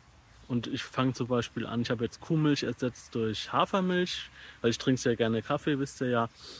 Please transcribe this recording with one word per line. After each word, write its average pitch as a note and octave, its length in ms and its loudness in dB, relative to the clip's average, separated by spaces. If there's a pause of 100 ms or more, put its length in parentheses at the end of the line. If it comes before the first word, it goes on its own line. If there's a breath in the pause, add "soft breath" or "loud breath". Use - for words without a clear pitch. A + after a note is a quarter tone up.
(500)
und A#2+ 180 -2
ich - 160 -6
fange C3 300 0
zum B2 140 -4
Beispiel A#2+ 380 0
an, A2 160 -2
ich A2+ 100 -2
habe A#2 120 0
jetzt - 160 -4
Kuhmilch D3+ 440 2
ersetzt A#2+ 520 -4
durch A2 380 -2
Hafermilch, F3+ 760 2 (320 loud breath)
weil A#2 100 4
ich A#2 60 -2
trinke C3 220 2
sehr A#2+ 160 2
gerne A2+ 260 2
Kaffee, D3 380 0
wisst C3+ 220 -4
ihr B2+ 80 0
ja, A#2 200 2 (300 loud breath)